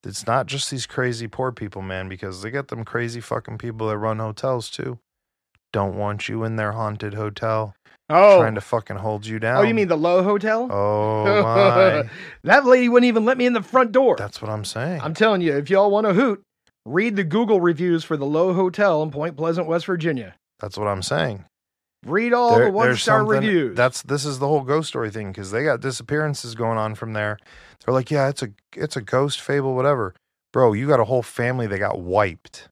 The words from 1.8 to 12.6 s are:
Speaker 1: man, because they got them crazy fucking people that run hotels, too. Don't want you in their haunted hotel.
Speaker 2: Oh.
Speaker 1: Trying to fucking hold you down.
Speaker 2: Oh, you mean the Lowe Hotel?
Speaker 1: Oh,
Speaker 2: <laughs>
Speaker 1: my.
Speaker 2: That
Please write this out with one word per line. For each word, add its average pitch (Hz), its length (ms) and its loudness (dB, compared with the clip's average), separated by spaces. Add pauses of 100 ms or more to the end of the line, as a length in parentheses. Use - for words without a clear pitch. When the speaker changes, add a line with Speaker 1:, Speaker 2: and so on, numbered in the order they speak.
Speaker 1:
man, 95 260 -8
because 92 340 -12
they 110 80 -10
got 139 180 -8
them 117 160 -10
crazy 120 360 -6
fucking 113 380 -8
people 110 300 -6
that 107 100 -4
run 110 200 -4
hotels, 113 520 -6
too. 127 280 -10 (760)
Don't 98 240 -2
want 104 320 -6
you 110 160 -6
in 113 120 -4
their 104 160 -2
haunted 107 420 -6
hotel. 107 600 -4 (360)
Speaker 2:
Oh. 190 280 10
Speaker 1:
Trying 113 160 4
to 107 80 -4
fucking 107 340 -4
hold 107 300 -6
you 110 120 -8
down. 113 200 0
Speaker 2:
Oh, 202 40 4
you 226 120 2
mean 208 140 0
the 165 100 2
Lowe 175 240 2
Hotel? 214 500 0
Speaker 1:
Oh, 104 520 0
Speaker 2:
<laughs> 202 180 2
Speaker 1:
my. 143 680 4 (320)
Speaker 2:
That 247 220 6